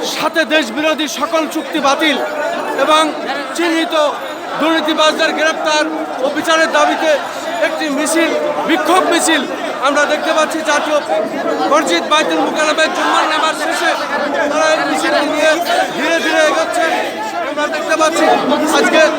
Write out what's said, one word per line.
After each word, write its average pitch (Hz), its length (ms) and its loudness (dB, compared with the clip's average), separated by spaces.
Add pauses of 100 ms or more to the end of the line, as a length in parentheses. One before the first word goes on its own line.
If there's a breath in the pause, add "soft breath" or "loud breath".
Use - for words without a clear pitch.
(160)
সাথে 320 260 0 (120)
দেশ 311 100 4 (120)
বিরোধী 302 300 0 (120)
সকল 320 240 0 (120)
চুক্তি 311 340 -4
বাতিল 285 280 2 (680)
এবং 311 180 4 (540)
চিহ্নিত 330 380 0 (680)
দুর্নীতিবাজদের 311 760 2
গ্রেপ্তার 311 460 0 (400)
ও - 20 0 (100)
বিচারের 320 420 2
দাবিতে 311 320 2 (560)
একটি 311 200 -2 (100)
মিছিল, 302 340 2 (380)
বিক্ষোভ 285 340 2 (100)
মিছিল 311 300 2 (440)
আমরা 285 160 2 (100)
দেখতে 302 260 0
পাচ্ছি। 311 200 0 (120)
জাতীয় 294 280 0 (720)
মসজিদ 320 420 2
বাইতুল 311 340 2
মুকাররমে 311 400 0 (100)
জুম্মার 302 380 0
নামাজ 311 200 0 (100)
শেষে 339 260 -2 (600)
তারা 311 240 2
এই 311 40 0 (120)
মিছিল 294 240 0 (180)
নিয়ে 311 180 2 (460)
ধীরে 311 280 0
ধীরে 320 240 2
এগোচ্ছেন। 330 440 0 (560)
আমরা 294 160 -2 (120)
দেখতে 320 240 -2
পাচ্ছি 311 240 2 (540)
আজকে 320 240 4 (160)